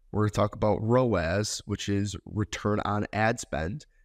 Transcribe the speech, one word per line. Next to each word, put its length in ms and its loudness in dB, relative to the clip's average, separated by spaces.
we're 120 2
gonna 80 2
talk 240 0
about 260 2
roas, 840 2
which 240 -4
is 260 0
return 600 -2
on 260 -2
ad 280 0
spend. 460 -6